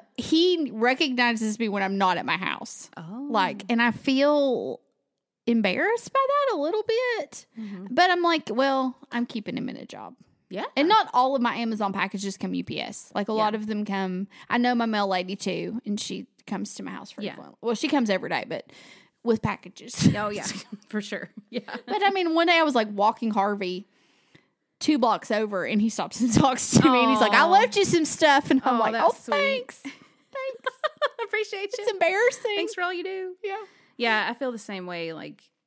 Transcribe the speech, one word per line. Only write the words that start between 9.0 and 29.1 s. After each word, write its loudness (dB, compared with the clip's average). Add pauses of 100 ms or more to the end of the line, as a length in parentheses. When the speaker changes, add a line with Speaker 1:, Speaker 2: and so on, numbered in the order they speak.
Speaker 1:
I'm -2
keeping -8
him -6
in -10
a -14
job." -16 (360)
Speaker 2:
Yeah. -8 (120)
Speaker 1:
And 2
not 4
all 2
of 0
my 0
Amazon -2
packages -4
come -6
U -4
P -6
S. -10
Like, -2
a -4
Speaker 2:
Yeah. -2
Speaker 1:
lot 2
of -6
them -4
come, -4 (220)
I 0
know 2
my 0
mail 0
lady -2
too, -4
and -4
she -8 (200)
comes -6
to -12
my -10
house -14
Speaker 2:
Yeah. -8
Speaker 1:
frequently. -20
Well, -2
she -2
comes 0
every -2
day, -2
but -8 (640)
with 2
packages. -2
Speaker 2:
Oh, -4
yeah, -8 (200)
<laughs> -18
for -4
sure. -10 (200)
Yeah. -6 (260)
Speaker 1:
But, -2
I 4
mean, 0
one 4
day 6
I 4
was, 0
like, 2
walking 0
Harvey -2 (920)
two 2
blocks 0
over, 0
and 0
he 2
stops -6
and 2
<laughs> 8
talks 2
to 8
me, 6
and 6
he's 4
like, 6
"I 8
Speaker 2:
Aw. 6
Speaker 1:
left 6
you 4
some 4
stuff," 4
and 6
I'm 2
Speaker 2:
Aw, 2
Speaker 1:
like, 2
Speaker 2:
that's 4